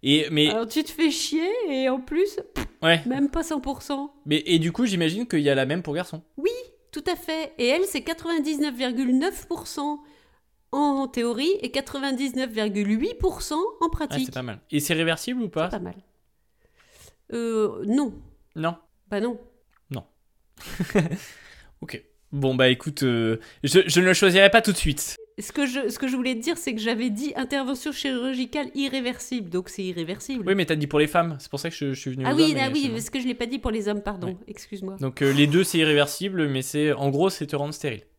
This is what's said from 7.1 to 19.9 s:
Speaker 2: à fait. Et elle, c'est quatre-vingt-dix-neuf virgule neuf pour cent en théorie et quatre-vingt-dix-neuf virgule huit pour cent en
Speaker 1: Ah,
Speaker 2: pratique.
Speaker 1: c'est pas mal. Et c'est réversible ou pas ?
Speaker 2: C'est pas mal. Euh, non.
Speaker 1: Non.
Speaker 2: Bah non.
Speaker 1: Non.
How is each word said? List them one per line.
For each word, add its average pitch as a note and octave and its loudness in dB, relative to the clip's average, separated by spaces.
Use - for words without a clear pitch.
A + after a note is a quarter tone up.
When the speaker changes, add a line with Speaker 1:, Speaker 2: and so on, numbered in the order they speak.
Speaker 2:
à F4 -2
fait. D#4+ -6
Et A#3+ 2
elle, D#4+ 4
c'est F#4+ -2
quatre-vingt-dix-neuf D#4 -2
virgule B3+ -2
neuf F4+ -2
pour - -8
cent D4 -4
en C#4 2
théorie A#3+ 0
et B3 -6
quatre-vingt-dix-neuf C4+ -2
virgule G#3 0
huit A#4 -2
pour - 0
cent D4+ -2
en E4 2
Speaker 1:
Ah, - 2
Speaker 2:
pratique. C4 -4
Speaker 1:
c'est - -12
pas B2+ -6
mal. A2+ -10
Et D3 2
c'est D3 0
réversible E3 0
ou G3+ -4
pas ? D#3+ -2
Speaker 2:
C'est G3+ -6
pas F3 -6
mal. F3+ -10
Euh, A3 0
non. A#3 2
Speaker 1:
Non. E3 -2
Speaker 2:
Bah G3+ -2
non. A#3 -2
Speaker 1:
Non. - -8